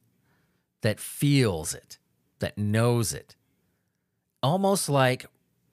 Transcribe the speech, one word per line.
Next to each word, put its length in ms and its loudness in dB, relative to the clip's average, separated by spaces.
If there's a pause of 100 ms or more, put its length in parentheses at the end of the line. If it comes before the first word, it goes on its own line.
(800)
that 180 0
feels 760 0
it, 240 -20 (420)
that 180 -6
knows 540 0
it. 240 -14 (1040)
Almost 460 0
like 380 0 (460)